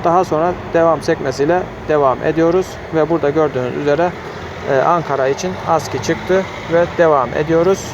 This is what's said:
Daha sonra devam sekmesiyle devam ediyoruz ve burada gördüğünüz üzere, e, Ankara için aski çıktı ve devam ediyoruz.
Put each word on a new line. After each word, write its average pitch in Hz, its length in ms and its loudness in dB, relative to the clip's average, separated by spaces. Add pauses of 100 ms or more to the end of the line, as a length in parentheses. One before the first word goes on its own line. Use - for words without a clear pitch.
Daha 175 200 4
sonra 170 300 0 (200)
devam 165 280 4
sekmesiyle 151 580 0 (280)
devam 143 360 2
ediyoruz 165 440 2 (280)
ve 156 140 2
burada 156 200 2
gördüğünüz 135 480 0
üzere, 147 320 2 (640)
e, 135 100 2
Ankara 143 460 0
için 139 240 -2 (160)
aski 160 360 -2
çıktı 185 400 0 (300)
ve 170 120 4 (120)
devam 147 380 4
ediyoruz. 165 580 2